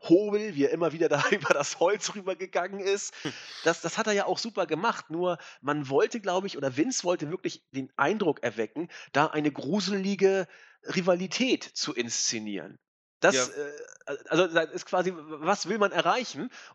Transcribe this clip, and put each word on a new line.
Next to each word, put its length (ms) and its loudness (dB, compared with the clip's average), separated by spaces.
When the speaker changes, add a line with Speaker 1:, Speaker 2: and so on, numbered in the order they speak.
Speaker 1:
Hobel, 460 4
wie 100 2
er 60 4
immer 220 0
wieder 160 2
<laughs> 0 -
da 220 2
über 220 4
das 280 -2
Holz 340 2
rübergegangen 640 -6
ist. 420 -2
Speaker 2:
Hm. 100 -6
Speaker 1:
Das, 180 2
das 180 -6
hat 80 -2
er 60 2
ja 140 2
auch 120 0
super 280 -2
gemacht, 440 -2
nur 280 0
man 280 -2
wollte, 320 2
glaub 240 0
ich, 120 -6
oder 200 -2
Vince 280 0
wollte 260 0
wirklich 420 -6
den 240 -8
Eindruck 460 2
erwecken, 460 -4
da 140 4
eine 260 0
gruselige 920 0
Rivalität 800 0
zu 300 -6
inszenieren. 840 -4
Das, 140 6
Speaker 2:
Ja. 160 2
Speaker 1:
äh, 220 -8
also, 180 4
da 160 2
ist 240 -8
quasi, 280 0
was 540 -4
will 80 0
man 160 2
erreichen? 580 0